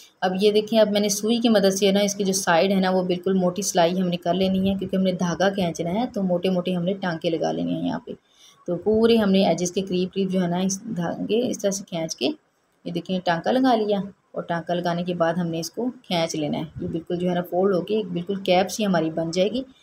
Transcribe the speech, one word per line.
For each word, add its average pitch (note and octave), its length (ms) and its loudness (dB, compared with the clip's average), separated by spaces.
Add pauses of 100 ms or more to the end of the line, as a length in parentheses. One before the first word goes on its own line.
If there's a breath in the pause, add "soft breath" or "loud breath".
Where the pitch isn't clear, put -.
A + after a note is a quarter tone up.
(220 loud breath)
अब F#3 140 0
ये G#3 160 4
देखें, G#3+ 280 2
अब G3+ 120 4
मैंने G#3 180 2
सुई A3+ 300 0
की A#3+ 80 2
मदद G3 220 6
से G3 220 2
ना G3+ 80 2
इसकी G3+ 240 0
जो F#3+ 80 0
साइड F#3 380 2
है G3 100 2
ना, F#3 100 2
वो F#3 120 2
बिल्कुल F#3 320 0
मोटी F3+ 280 0
सिलाई F3+ 360 2
हमने F3 180 0
कर F3 180 -2
लेनी F#3+ 340 0
है, G3 100 0
क्योंकि F#3+ 180 -4
हमने F#3+ 160 2
धागा F3 380 0
खींचना E3+ 400 -2
है, A3+ 160 -2
तो G#3 160 -6
मोटे-मोटे F3+ 500 0
हमने F3+ 220 -2
टांके F3 360 -4
लगा D#3+ 220 -2
लेने E3+ 200 -4
हैं - 100 -4
यहाँ - 240 -4
पे। - 80 -12 (520 soft breath)
तो F3 100 -2
पूरे A3 400 4
हमने F#3+ 340 4
edges F3 200 0
के G3 100 -2
करीब-करीब F#3 480 -2
जो F#3 120 0
है F3 100 0
ना, F3 100 -2
इस F#3+ 260 -2
धागे F3 500 -4
इस A#3+ 260 -2
तरह D4+ 80 0
से - 140 -6
खींच E3 300 -6
के - 120 -2 (600)
ये F3 40 -6
देखिए F3 280 -6
टांका E3+ 320 0
लगा B3+ 240 4
लिया। G#3 280 0 (320)
और F3 80 -6
टांका E3+ 320 -4
लगाने F3 300 -2
के F3+ 100 -4
बाद E3+ 240 0
हमने E3 220 -2
इसको A3+ 280 -6
खींच E3 480 -4
लेना D3+ 220 -2
है। E3 60 -6
ये F3 240 -8
बिल्कुल E3+ 280 -4
जो F3 120 -2
है F3+ 60 0
ना F3 80 0
फोल्ड F#3 320 0
होके G3 200 -2
एक G#3+ 120 -2
बिल्कुल F3+ 300 -6
कैप F#3+ 300 2
सी G#3+ 160 -6
हमारी E3 280 2
बन E3 200 -4
जाएगी। G3+ 340 0 (180 soft breath)